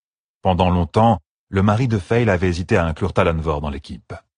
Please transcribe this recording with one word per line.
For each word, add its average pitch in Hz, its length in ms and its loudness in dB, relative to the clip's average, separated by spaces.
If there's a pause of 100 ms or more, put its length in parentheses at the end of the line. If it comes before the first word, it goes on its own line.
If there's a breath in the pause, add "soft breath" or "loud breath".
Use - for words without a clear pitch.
(420)
Pendant 90 280 2
longtemps, 98 500 2 (280)
le 98 140 0
mari 107 260 2
de 113 100 0
Fail 117 320 0
avait 92 180 0
hésité 90 280 -2
à 85 100 2
inclure 82 260 -4
Talanvor 80 480 0
dans 73 100 -6
l'équipe. « - 440 -14 (240)